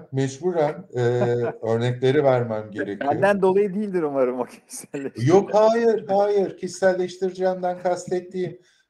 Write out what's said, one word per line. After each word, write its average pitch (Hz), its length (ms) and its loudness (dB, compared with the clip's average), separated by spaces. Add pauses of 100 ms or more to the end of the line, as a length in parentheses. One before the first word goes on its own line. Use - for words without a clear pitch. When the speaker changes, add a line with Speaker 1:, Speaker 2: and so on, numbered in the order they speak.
(120)
Speaker 1:
Mecburen, 147 800 -2
e, 123 60 -2
Speaker 2:
<laughs> 120 600 0
Speaker 1:
örnekleri 123 640 0
vermem 113 460 0
gerekiyor. 101 440 -4
Speaker 2:
Benden 196 280 2
dolayı 190 320 2
değildir 196 280 -4
umarım 131 380 0
o 120 40 -4
kişiselleştirme. - 840 -8
Speaker 1:
Yok, 196 260 4
hayır, 220 540 4
hayır. 196 480 2
Kişiselleştireceğimden 185 1300 -2
kastettiğim 180 760 -4 (300)